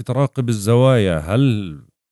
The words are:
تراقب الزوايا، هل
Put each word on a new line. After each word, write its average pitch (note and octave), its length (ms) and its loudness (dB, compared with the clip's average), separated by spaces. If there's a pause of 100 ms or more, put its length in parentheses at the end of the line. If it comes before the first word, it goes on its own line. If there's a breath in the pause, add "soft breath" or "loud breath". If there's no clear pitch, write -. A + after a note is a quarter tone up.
تراقب B2+ 460 -4
الزوايا، A2+ 720 2
هل G2+ 600 -2 (340)